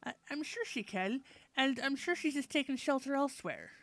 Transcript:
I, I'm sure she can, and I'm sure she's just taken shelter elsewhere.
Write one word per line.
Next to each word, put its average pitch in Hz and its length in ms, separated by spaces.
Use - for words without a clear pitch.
I, - 100
I'm 294 120
sure 466 220
she - 180
can, 202 400
and 269 240
I'm 269 160
sure 349 180
she's 311 200
just 285 160
taken 277 260
shelter 269 380
elsewhere. 175 560